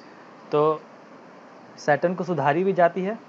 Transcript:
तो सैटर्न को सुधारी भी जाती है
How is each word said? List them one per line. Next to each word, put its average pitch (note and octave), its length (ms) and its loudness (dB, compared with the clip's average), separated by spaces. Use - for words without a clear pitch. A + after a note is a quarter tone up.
तो D3+ 300 2
सैटर्न D#3+ 380 0
को F3+ 80 -6
सुधारी D3+ 400 0
भी G3 100 0
जाती E3+ 280 2
है G#3 160 -6